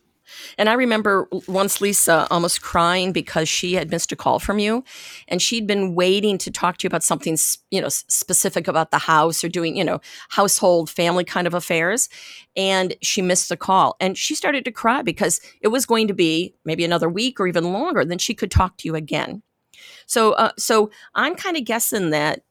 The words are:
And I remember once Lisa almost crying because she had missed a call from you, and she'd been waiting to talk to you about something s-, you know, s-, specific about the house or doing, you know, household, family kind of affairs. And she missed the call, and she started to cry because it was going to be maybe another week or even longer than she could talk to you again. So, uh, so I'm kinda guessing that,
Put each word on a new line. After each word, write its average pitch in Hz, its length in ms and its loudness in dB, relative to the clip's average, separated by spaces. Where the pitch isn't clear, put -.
And 214 80 2
I 220 40 4
remember 214 560 2
once 196 340 0
Lisa 196 520 2
almost 175 300 0
crying 180 500 0
because 160 360 -2
she 180 260 -2
had 160 180 -2
missed - 180 -4
a - 60 -8
call - 240 0
from 208 180 -2
you, 220 240 0
and 175 120 -2
she'd 226 280 -2
been 190 260 0
waiting 190 440 2
to - 120 -8
talk - 280 -2
to - 60 -4
you 180 40 0
about 165 160 -2
something 160 300 0
s-, - 240 -2
you 190 100 0
know, - 60 -2
s-, - 220 -4
specific - 580 0
about 160 240 0
the 151 80 4
house 160 460 2
or 170 40 -2
doing, 170 280 -4
you 180 80 0
know, - 160 -2
household, 180 600 2
family 175 320 0
kind 175 240 -2
of 170 80 -2
affairs. 175 540 -2
And 190 440 0
she - 220 -2
missed 180 260 0
the 175 80 -4
call, 185 440 2
and 185 180 -2
she - 160 -4
started 285 300 -2
to 240 80 -6
cry 254 300 0
because 202 380 -2
it 214 80 2
was 240 180 0
going 226 220 2
to 196 60 -2
be 165 500 0
maybe 160 200 -2
another 165 240 2
week 226 300 -4
or 190 80 0
even 175 260 0
longer 233 320 0
than 175 140 -4
she - 160 -4
could 190 160 -6
talk 185 280 0
to 165 100 -8
you 160 80 -4
again. 156 460 -6
So, 220 260 4
uh, - 260 2
so 214 320 2
I'm 294 220 0
kinda 339 240 -4
guessing 220 500 -2
that, 151 400 0